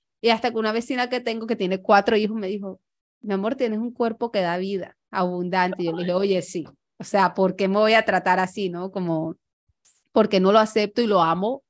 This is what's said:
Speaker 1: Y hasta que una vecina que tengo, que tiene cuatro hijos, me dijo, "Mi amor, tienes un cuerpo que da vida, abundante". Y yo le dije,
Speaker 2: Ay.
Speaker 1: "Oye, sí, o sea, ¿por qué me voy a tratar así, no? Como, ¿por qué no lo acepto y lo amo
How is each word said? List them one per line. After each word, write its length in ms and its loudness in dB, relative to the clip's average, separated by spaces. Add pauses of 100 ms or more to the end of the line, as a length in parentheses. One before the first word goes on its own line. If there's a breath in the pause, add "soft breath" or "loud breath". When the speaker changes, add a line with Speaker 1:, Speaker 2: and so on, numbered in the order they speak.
(200)
Speaker 1:
Y 100 2
hasta 200 0
que 80 -4
una 140 0
vecina 380 -4
que 100 -4
tengo, 260 -6
que 100 -2
tiene 260 -2
cuatro 340 4
hijos, 200 0
me 120 -6
dijo, 320 -10 (420)
"Mi 120 -4
amor, 220 -2
tienes 240 -2
un 120 -6
cuerpo 400 -4
que 100 0
da 160 -2
vida, 380 -6 (140)
abundante". 720 -2
Y 40 -2
yo 60 -2
le 80 -6
dije, 120 -2
Speaker 2:
Ay. 20 0
Speaker 1:
"Oye, 280 0
sí, 240 -8 (320)
o 60 -14
sea, 300 2
¿por 220 2
qué 120 0
me 100 0
voy 160 4
a 100 4
tratar 360 2
así, 300 -4
no? 220 -8
Como, 440 -4 (760)
¿por 160 4
qué 120 2
no 120 4
lo 60 6
acepto 440 2
y 40 0
lo 160 4
amo 460 0